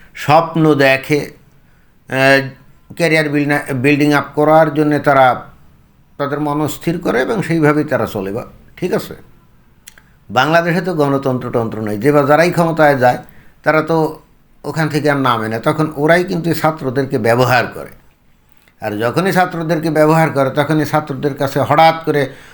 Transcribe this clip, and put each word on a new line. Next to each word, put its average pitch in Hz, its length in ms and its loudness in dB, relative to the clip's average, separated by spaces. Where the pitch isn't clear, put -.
স্বপ্ন 160 600 2
দেখে, 135 460 2
আহ, - 1300 -2
ক্যারিয়ার 160 320 0
বিল্ডা-, 143 460 -2
বিল্ডিং 143 380 2
আপ 139 120 2
করার 151 400 4
জন্যে 151 240 0
তারা 131 540 2
তাদের 143 220 -4
মন 151 280 -2
স্থির - 300 -6
করে 202 240 -2
এবং 226 200 -2
সেইভাবেই 151 420 0
তারা 117 220 -2
চলে। 98 260 -6
বা, 117 140 -8
ঠিক 180 160 -6
আছে, - 220 -4
বাংলাদেশে 160 500 2
তো 175 140 -4
গণতন্ত্র 135 560 0
টন্ত্র 113 300 -2
নেই, 104 180 -4
যে 139 140 2
বা 147 100 4
যারাই 151 280 2
ক্ষমতায় 160 480 2
যায় 123 200 2
তারা 151 200 0
তো 160 380 -2
ওখান 147 240 -4
থেকে 147 220 0
আর 143 60 2
নামে 120 320 0
না, 113 100 -4
তখন 156 380 -2
ওরাই 165 280 2
কিন্তু 170 240 -4
এই 156 60 -2
ছাত্রদেরকে 139 640 -4
ব্যবহার 120 480 2
করে। 76 220 -14
আর 104 180 -6
যখনই 131 340 -2
ছাত্রদেরকে 165 580 -2
ব্যবহার 156 400 2
করে, 135 200 -2
তখনই 147 340 -2
ছাত্রদের 143 500 -4
কাছে 139 260 -4
হঠাৎ 160 440 2
করে 147 280 -2